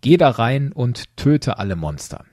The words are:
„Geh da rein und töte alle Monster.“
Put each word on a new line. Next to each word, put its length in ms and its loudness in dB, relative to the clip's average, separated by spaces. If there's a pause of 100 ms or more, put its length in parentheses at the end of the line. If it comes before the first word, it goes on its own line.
„Geh 160 6
da 140 6
rein 420 -2
und 460 -4
töte 400 0
alle 180 -4
Monster.“ 560 -10